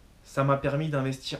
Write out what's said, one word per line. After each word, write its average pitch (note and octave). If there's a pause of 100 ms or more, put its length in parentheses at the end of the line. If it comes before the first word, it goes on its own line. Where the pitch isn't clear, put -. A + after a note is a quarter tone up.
(220)
Ça -
m'a C#3
permis C#3+
d'investir C3+